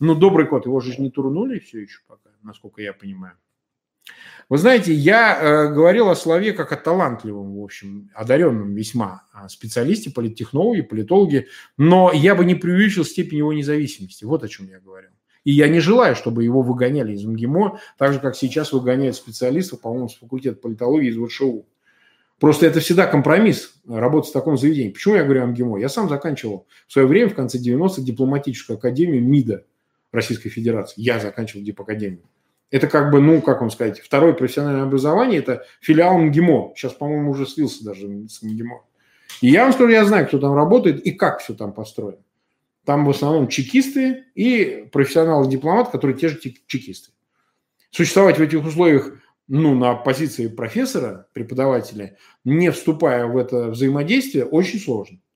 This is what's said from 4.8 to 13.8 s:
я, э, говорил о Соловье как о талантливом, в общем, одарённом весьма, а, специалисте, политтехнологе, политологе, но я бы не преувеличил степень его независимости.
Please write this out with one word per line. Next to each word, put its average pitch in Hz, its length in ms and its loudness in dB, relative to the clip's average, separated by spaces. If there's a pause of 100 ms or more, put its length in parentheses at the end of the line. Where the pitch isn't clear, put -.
я, 196 480 4
э, 151 340 2
говорил 185 360 4
о 165 60 2
Соловье 180 380 -2
как 165 180 -6
о 151 60 -4
талантливом, 110 760 -4
в 101 80 -12
общем, 101 520 -18
одарённом 113 580 0
весьма, 107 580 -8
а, 101 160 -20
специалисте, 135 640 -4
политтехнологе, 135 720 -4
политологе, 143 680 0 (300)
но 175 340 6
я 160 220 4
бы 180 100 4
не 180 120 4
преувеличил 180 500 0
степень 151 320 -6
его 147 160 -2
независимости. 143 720 -6